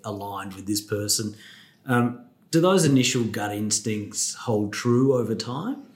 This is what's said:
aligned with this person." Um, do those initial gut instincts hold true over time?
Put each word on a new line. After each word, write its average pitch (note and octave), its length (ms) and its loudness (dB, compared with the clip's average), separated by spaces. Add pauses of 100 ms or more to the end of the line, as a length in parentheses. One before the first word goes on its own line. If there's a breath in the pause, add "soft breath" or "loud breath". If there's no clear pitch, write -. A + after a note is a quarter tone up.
aligned G2+ 480 -8
with F#2+ 140 -14
this G#2 120 0
person." G#2 560 -2 (500 loud breath)
Um, A#2+ 360 2 (280)
do E3 120 4
those F3+ 240 6
initial B2+ 400 4
gut G#2 280 -4
instincts G#2+ 800 -2
hold G#2 360 -2
true B2 440 2
over A2+ 200 0
time? D#3 480 -6 (120)